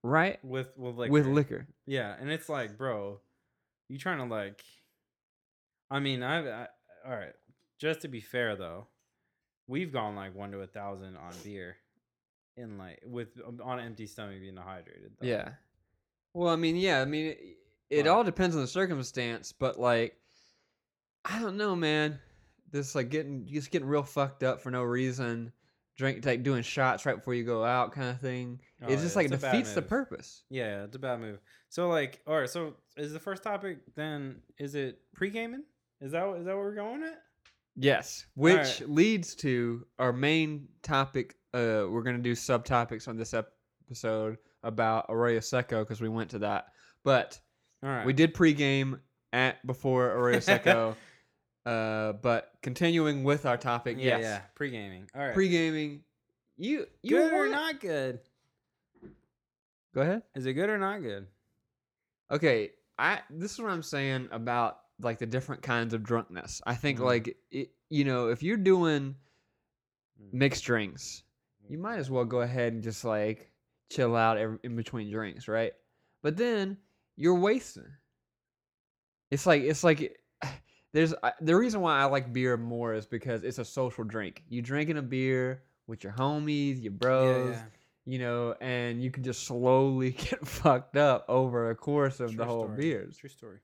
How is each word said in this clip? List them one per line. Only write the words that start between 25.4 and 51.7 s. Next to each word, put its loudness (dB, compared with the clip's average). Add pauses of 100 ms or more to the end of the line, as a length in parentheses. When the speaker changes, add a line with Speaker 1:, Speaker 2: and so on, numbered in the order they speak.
Speaker 1:
Drink, -2
like, 2
doing 2
shots 0
right 0
before -6
you -2
go 0
out, 2
kinda -4
thing. -6 (200)
Speaker 2:
Oh, -12
Speaker 1:
It's 2
just, -2
Speaker 2:
yeah, 4
Speaker 1:
like, 4
Speaker 2:
it's -2
a -4
bad 2
Speaker 1:
defeats 0
the 0
Speaker 2:
move. -10
Speaker 1:
purpose. -6
Speaker 2:
Yeah, -6
it's -16
a -12
bad -4
move. -12 (260)
So, -2
like, 0
all 0
right. 0
So, -6 (200)
is -8
the -10
first -8
topic -6 (140)
then? -6 (200)
Is -8
it -4 (140)
pre-gaming? -6 (360)
Is -10
that, -2 (100)
is -8
that -4
what -4
we're -4
going -6
at? -12 (540)
Speaker 1:
Yes, 0 (100)
Speaker 2:
All -4
Speaker 1:
which 6
Speaker 2:
right. -10
Speaker 1:
leads 4
to -2 (140)
our 2
main 0 (140)
topic. -2 (180)
Uh, 2
we're -2
gonna 0
do 0
subtopics 0
on -8
this -6
episode -6 (240)
about 0
Arroyo 2
Seco 0
'cause -8
we -2
went -4
to -8
that, -2 (300)
but 2 (440)
Speaker 2:
All -6
right. -4
Speaker 1:
we 4
did 6
pregame 4 (320)
at, 2
before 2
Arroyo 4
Speaker 2:
<laughs> -
Speaker 1:
Seco. 4 (680)
Uh, -2